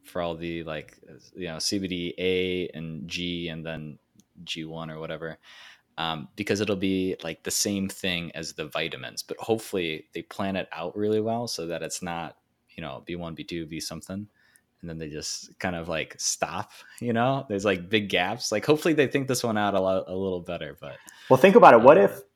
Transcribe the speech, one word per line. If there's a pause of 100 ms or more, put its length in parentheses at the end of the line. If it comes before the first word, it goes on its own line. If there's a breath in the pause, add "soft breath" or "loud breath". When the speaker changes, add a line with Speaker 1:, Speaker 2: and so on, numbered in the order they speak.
Speaker 1:
for
all
the,
like, (360)
you
know,
C
B
D
A
and
G
and
then (460)
G
one
or
whatever, (600 soft breath)
um,
because
it'll
be,
like,
the
same
thing
as
the
vitamins,
but
hopefully
they
plan
it
out
really
well
so
that
it's
not, (380)
you
know,
B
one,
B
two,
B
something, (540)
and
then
they
just
kind
of,
like,
stop, (280 loud breath)
you
know?
There's,
like,
big
gaps.
Like,
hopefully
they
think
this
one
out
a
lo-,
a
little
better,
but, (320 loud breath)
Speaker 2:
Well,
think
about
it.
What
Speaker 1:
uh,
Speaker 2:
if, (160)